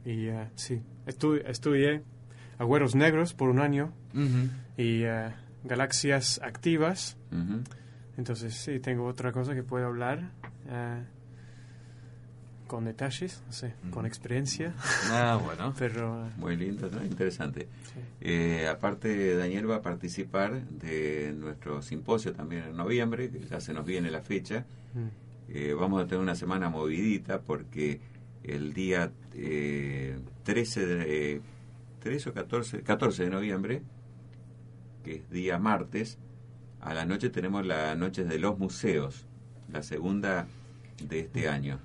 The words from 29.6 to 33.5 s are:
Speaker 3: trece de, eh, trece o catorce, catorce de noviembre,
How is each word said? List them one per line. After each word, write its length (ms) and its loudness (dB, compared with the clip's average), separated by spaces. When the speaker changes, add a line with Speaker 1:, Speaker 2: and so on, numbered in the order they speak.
Speaker 3:
trece 420 2
de, 500 2
eh, 60 -4
trece 300 -2
o 40 -6
catorce, 500 -2
catorce 420 4
de 60 4
noviembre, 500 0